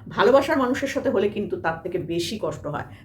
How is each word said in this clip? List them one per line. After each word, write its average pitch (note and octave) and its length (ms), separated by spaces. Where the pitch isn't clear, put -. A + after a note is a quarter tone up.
ভালোবাসার C#4 480
মানুষের B3+ 300
সাথে A#3+ 220
হলে G#3 200
কিন্তু G3 320
তার D#3+ 220
থেকে F3+ 140
বেশি E3+ 440
কষ্ট D3+ 260
হয়, C#3+ 180